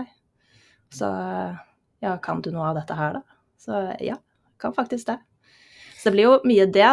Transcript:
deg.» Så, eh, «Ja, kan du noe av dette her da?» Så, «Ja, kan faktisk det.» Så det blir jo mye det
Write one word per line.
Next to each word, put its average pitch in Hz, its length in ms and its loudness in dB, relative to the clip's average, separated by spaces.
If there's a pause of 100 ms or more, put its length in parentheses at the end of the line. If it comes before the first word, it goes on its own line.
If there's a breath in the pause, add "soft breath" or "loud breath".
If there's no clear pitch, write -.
deg.» - 80 -20 (760 soft breath)
Så, 202 220 -6
eh, 185 440 -8 (460 loud breath)
«Ja, 185 160 -4
kan 165 220 -8
du 165 100 -8
noe 160 200 -4
av 156 100 -4
dette 156 160 -10
her 156 220 -4
da?» 269 40 -12 (360 soft breath)
Så, 208 240 -6 (180)
«Ja, - 160 -6 (420)
kan 233 140 -6
faktisk 240 400 -6
det.» 247 60 -8 (800 loud breath)
Så - 120 -2
det - 60 4
blir 202 80 6
jo 262 200 6
mye 208 280 6
det 196 200 6